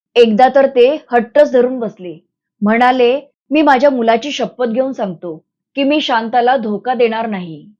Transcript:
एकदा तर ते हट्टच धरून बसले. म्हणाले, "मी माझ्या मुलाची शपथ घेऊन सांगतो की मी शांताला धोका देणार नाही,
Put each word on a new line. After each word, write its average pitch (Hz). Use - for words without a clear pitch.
एकदा 233
तर 269
ते 269
हट्टच 254
धरून 254
बसले. 180
म्हणाले, 247
"मी 302
माझ्या 285
मुलाची 233
शपथ 247
घेऊन 262
सांगतो 180
की 277
मी 285
शांताला 240
धोका 220
देणार 226
नाही, 180